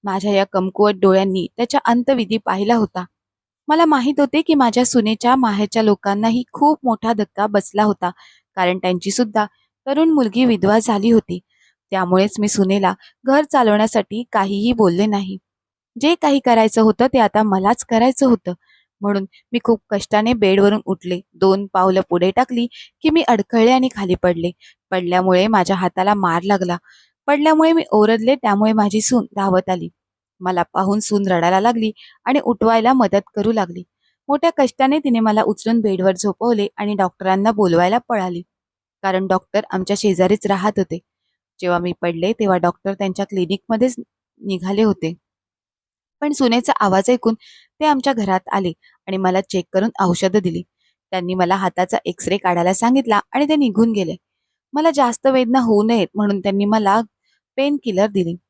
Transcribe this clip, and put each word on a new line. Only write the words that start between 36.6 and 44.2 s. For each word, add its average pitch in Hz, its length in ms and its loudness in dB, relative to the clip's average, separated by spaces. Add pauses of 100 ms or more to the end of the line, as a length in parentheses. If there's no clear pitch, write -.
आणि 208 180 -4
डॉक्टरांना 190 560 0
बोलवायला 185 460 2
पळाली, 185 440 -6 (640)
कारण 190 240 -2
डॉक्टर 185 420 -2
आमच्या 190 300 -4
शेजारीच 190 480 0
राहत 196 300 -2
होते. 190 220 -4 (600)
जेव्हा 175 200 -2
मी 175 220 -4
पडले 175 320 -2
तेव्हा 196 240 0
डॉक्टर 175 360 -2
त्यांच्या 196 320 -6
क्लिनिकमध्येच 202 720 -2 (460)